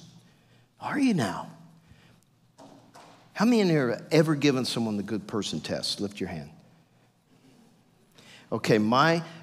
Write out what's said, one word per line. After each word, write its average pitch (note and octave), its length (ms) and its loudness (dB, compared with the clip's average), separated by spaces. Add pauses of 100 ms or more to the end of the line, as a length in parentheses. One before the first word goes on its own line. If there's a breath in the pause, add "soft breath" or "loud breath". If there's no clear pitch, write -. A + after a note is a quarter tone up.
(800 soft breath)
Are - 180 -6
you B3+ 160 2
now? - 340 -4 (1900 soft breath)
How G3+ 100 2
many A#3 160 6
in F#3 80 4
here C#3+ 220 2
have G#2 200 -6
ever D#3+ 240 4
given C3+ 300 2
someone A2+ 320 -2
the G2+ 80 -2
good G#2 240 -6
person F#2+ 320 -4
test? - 400 -6
Lift G2+ 180 -6
your F2+ 100 -6
hand. D#2 220 -10 (2000 loud breath)
Okay, A2+ 280 2
my C#3+ 440 2 (200 loud breath)